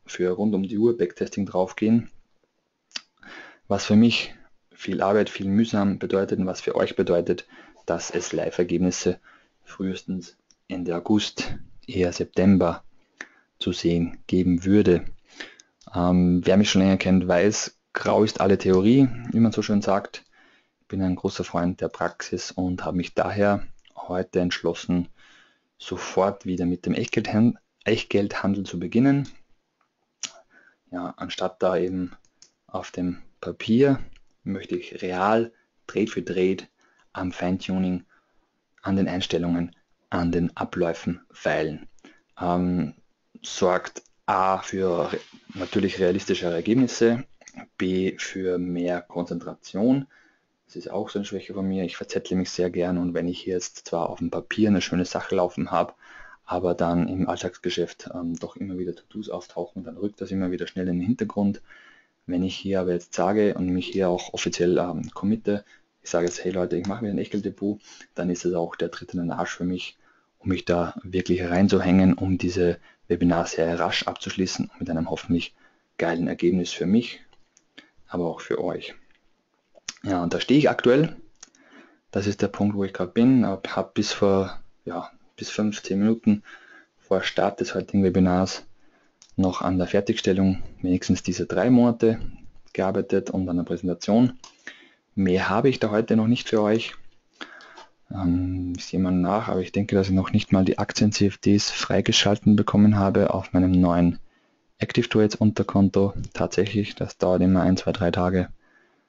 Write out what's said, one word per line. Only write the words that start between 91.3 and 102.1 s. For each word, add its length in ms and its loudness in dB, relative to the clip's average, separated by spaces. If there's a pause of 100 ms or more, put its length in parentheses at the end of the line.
drei 240 2
Monate 500 4 (540)
gearbeitet 560 -2
und 180 -2
an 80 -2
der 80 -2
Präsentation. 720 0 (760)
Mehr 340 2
habe 220 2
ich 100 -2
da 100 0
heute 260 2
noch 120 2
nicht 220 0
für 100 2
euch. 340 0 (1160)
Ähm, 680 -2
ich 80 -12
sehe 160 -4
mal 100 2
nach, 380 2
aber 120 0
ich 120 -6
denke, 240 0
dass 120 4
ich 40 0
noch 200 2
nicht 200 2
mal 140 6
die 120 0
Aktien-C 500 2
F 100 -8
Ds 320 4
freigeschalten 840 2